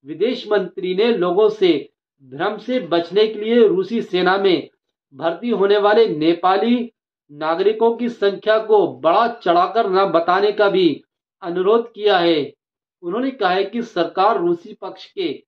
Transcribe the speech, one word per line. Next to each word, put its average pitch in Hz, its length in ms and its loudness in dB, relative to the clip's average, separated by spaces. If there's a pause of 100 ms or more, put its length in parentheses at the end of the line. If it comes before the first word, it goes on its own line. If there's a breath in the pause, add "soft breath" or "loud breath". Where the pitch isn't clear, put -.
विदेश 202 420 -4
मंत्री 185 460 -4
ने 233 220 0
लोगों 180 320 2
से 175 420 0 (320)
भ्रम 165 360 -8
से 247 220 -4
बचने 170 460 0
के 214 140 -8
लिए 226 280 4
रूसी 190 340 -2
सेना 185 360 0
में 185 300 0 (460)
भर्ती 170 360 -4
होने 202 260 2
वाले 214 300 4
नेपाली 190 880 0 (400)
नागरिकों 196 640 0
की 240 120 -4
संख्या 202 500 0
को 202 380 2
बढ़ा 180 320 2
चढ़ाकर 190 640 0
न 190 140 2
बताने 180 480 0
का 208 160 2
भी 175 360 0 (380)
अनुरोध 190 500 -2
किया 202 260 0
है। 165 360 0 (480)
उन्होंने 226 280 -4
कहा 208 200 -2
है 190 140 0
कि 226 180 -8
सरकार 185 580 -2
रूसी 175 320 -4
पक्ष - 400 -18
के 170 360 -8